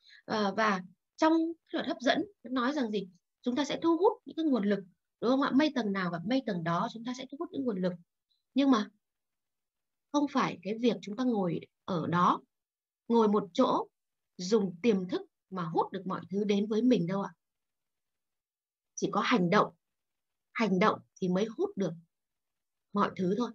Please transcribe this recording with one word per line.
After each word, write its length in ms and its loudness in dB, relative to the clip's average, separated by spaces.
À, 320 0
và 260 0
trong 160 4
luật 140 -4
hấp 140 -4
dẫn, 240 2
nó 80 -14
nói 220 0
rằng 180 -2
gì? 180 -4
Chúng 140 -2
ta 80 0
sẽ 180 -6
thu 140 4
hút 160 4
những 120 -16
cái 80 -2
nguồn 200 2
lực, 160 0
đúng 100 0
không 120 2
ạ? 120 -2
Mây 200 2
tầng 180 -2
nào 180 -2
gặp 140 -6
mây 220 0
tầng 180 -4
đó, 280 0
chúng 120 -14
ta 140 -6
sẽ 120 -10
thu 80 -16
hút 140 -8
những 120 -6
nguồn 180 -2
lực. 100 0
Nhưng 160 4
mà 180 2
không 200 2
phải 300 -2
cái 160 -6
việc 240 2
chúng 140 -10
ta 80 -2
ngồi 360 0
ở 220 -4
đó, 360 2
ngồi 200 6
một 240 2
chỗ, 360 2
dùng 460 0
tiềm 260 2
thức 140 -4
mà 120 -6
hút 300 -2
được 140 -8
mọi 140 -6
thứ 140 -2
đến 220 2
với 160 -2
mình 240 4
đâu 160 -2
ạ. 120 -10
Chỉ 180 -4
có 80 0
hành 300 2
động, 240 2
hành 260 0
động 220 2
thì 80 -2
mới 160 2
hút 320 -6
được 160 -2
mọi 240 0
thứ 220 0
thôi. 160 -2